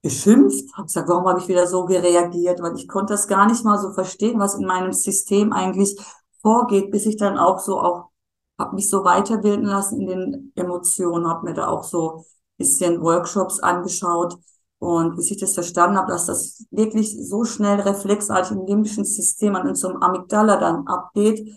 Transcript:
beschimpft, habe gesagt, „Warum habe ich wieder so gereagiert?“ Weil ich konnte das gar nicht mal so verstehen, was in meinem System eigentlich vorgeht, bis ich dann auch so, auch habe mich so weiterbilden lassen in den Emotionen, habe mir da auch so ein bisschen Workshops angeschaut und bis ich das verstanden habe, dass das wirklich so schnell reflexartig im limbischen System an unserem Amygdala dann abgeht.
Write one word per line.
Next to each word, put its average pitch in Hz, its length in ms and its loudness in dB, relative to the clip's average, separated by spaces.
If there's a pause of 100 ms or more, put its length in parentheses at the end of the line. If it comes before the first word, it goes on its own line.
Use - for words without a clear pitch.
beschimpft, - 720 4
habe - 120 -12
gesagt, 156 220 -4
„Warum 185 180 2
habe 175 120 2
ich - 80 -10
wieder 180 200 2
so 180 180 -2
gereagiert?“ 175 760 2
Weil 170 140 -4
ich - 120 -12
konnte 208 260 -2
das 202 140 -2
gar 196 200 4
nicht 226 160 0
mal 208 160 4
so 190 140 -6
verstehen, 208 460 -2
was 196 160 0
in 190 100 -4
meinem 185 280 -2
System 208 600 0
eigentlich 190 420 0 (460)
vorgeht, 214 500 2
bis 208 140 -2
ich 214 120 0
dann 196 200 -2
auch 180 220 4
so, 190 200 -4
auch 175 300 -2 (500)
habe - 160 -6
mich 196 140 -2
so 190 140 0
weiterbilden 202 640 2
lassen 202 360 -2
in 185 60 -4
den 185 480 -6
Emotionen, 175 720 -2
habe 170 180 -4
mir 170 80 -6
da - 140 -4
auch - 160 -4
so 165 360 -4
ein - 40 -20 (340)
bisschen 170 440 0
Workshops 175 580 0
angeschaut 175 760 -2 (440)
und 170 360 0
bis 175 160 -2
ich 196 80 -6
das 190 140 -2
verstanden 180 440 2
habe, 185 140 0
dass 175 140 -2
das - 460 -6
wirklich 214 480 0
so 202 260 -2
schnell 202 360 2
reflexartig 202 680 0
im 190 140 -4
limbischen 208 400 0
System - 500 0
an 185 120 -2
unserem - 340 -2
Amygdala 190 560 2
dann 175 300 0
abgeht. 214 680 0